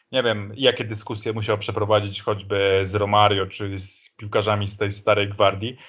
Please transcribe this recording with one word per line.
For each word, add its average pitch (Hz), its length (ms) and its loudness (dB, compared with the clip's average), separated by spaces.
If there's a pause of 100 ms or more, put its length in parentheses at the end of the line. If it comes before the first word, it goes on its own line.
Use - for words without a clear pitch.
(120)
Nie 127 120 0
wiem, 104 320 -2
jakie 127 280 2
dyskusje 110 500 -6
musiał 107 240 -2
przeprowadzić 104 640 0
choćby 98 640 0
z 95 120 -4
Romario 104 520 4
czy 98 320 -8
z - 360 -20
piłkarzami 104 520 0
z - 100 -10
tej 101 140 -2
starej 101 380 0
gwardii, 101 480 0 (120)